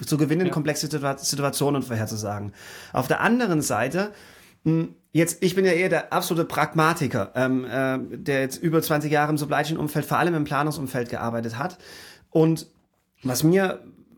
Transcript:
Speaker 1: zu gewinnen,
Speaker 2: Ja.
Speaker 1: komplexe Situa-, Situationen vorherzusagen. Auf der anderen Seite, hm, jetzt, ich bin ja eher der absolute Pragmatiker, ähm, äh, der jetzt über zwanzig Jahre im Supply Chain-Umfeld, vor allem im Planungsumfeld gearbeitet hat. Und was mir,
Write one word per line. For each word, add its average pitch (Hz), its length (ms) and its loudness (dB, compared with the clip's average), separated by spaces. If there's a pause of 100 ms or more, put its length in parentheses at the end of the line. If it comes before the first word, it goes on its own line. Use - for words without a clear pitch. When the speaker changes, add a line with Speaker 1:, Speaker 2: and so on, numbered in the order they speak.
Speaker 1:
zu 151 140 0
gewinnen, 156 260 2
Speaker 2:
Ja. 175 80 0
Speaker 1:
komplexe 151 320 -2
Situa-, 139 320 -4
Situationen 143 640 0
vorherzusagen. 107 720 -4 (400)
Auf 135 140 0
der - 140 0
anderen 196 420 2
Seite, 139 480 -2 (520)
hm, 160 300 2 (200)
jetzt, 165 280 2
ich 180 140 2
bin 190 100 4
ja 185 60 4
eher 180 180 2
der 165 240 -2
absolute 170 320 0
Pragmatiker, 151 880 0
ähm, 127 320 0
äh, 131 320 -2 (180)
der 135 260 -2
jetzt 131 200 -4
über 160 220 2
zwanzig 151 280 0
Jahre 147 200 4
im 151 80 2
Supply 147 240 0
Chain-Umfeld, 151 420 -2
vor 139 140 0
allem 170 160 2
im 151 80 0
Planungsumfeld 143 680 -2
gearbeitet 117 480 -4
hat. 165 220 -6 (500)
Und 160 380 2 (560)
was 127 200 0
mir, 185 400 4 (340)